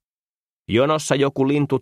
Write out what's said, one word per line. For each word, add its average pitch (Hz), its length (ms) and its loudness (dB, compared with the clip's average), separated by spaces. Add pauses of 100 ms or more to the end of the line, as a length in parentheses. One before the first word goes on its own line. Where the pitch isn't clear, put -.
(680)
Jonossa 147 480 0
joku 139 320 0
lintu 139 340 0